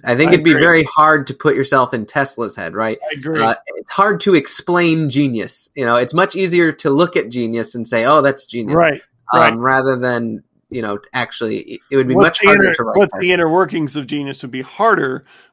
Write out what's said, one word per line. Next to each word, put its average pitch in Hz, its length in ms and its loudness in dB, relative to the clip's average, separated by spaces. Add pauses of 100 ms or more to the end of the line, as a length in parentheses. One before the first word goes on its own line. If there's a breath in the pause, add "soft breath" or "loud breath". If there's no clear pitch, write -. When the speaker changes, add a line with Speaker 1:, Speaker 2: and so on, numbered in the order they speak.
Speaker 1:
I 120 100 0
think 160 160 2
Speaker 2:
I - 40 6
Speaker 1:
it'd 160 100 0
be 165 60 6
Speaker 2:
agree. 147 120 4
Speaker 1:
very 165 200 4
hard 151 440 2
to 131 60 -10
put 147 220 0
yourself 131 380 0
in 110 120 -6
Tesla's 120 500 -6
head, 87 180 -10
right? 110 300 -4
Speaker 2:
I 147 160 -10
agree. 156 200 -4
Speaker 1:
Uh, 113 140 2 (220)
it's - 160 -16
hard 196 300 0
to 196 120 2
explain 160 760 0
genius. 123 680 -4
You 135 100 -4
know, 117 120 2
it's 123 160 0
much 190 220 0
easier 175 360 2
to 156 180 -4
look 170 260 2
at 131 140 -2
genius 117 460 -6
and 113 120 -8
say, 117 180 0
"Oh, 147 160 4
that's 139 240 0
genius." 120 320 -4
Speaker 2:
Right, 160 240 2 (320)
Speaker 1:
Um, 123 60 4
Speaker 2:
right. 117 180 4
Speaker 1:
rather 131 400 0
than, 117 460 -4 (260)
you 123 120 -8
know, 104 160 -6 (160)
actually, 117 680 -6 (100)
it 139 60 0
would 127 100 2
be 131 80 0
Speaker 2:
What's 196 100 6
Speaker 1:
much - 140 0
Speaker 2:
the 202 80 2
Speaker 1:
harder - 180 6
Speaker 2:
inner, - 80 0
Speaker 1:
to 120 100 -2
write 113 140 -2
Speaker 2:
what's 202 160 2
Speaker 1:
Tesla. 196 80 -8
Speaker 2:
the 180 120 2
inner 170 160 2
workings 156 460 -2
of 139 120 -8
genius 139 340 -8
would 127 100 -12
be 127 120 -8
harder 139 640 -2 (280 soft breath)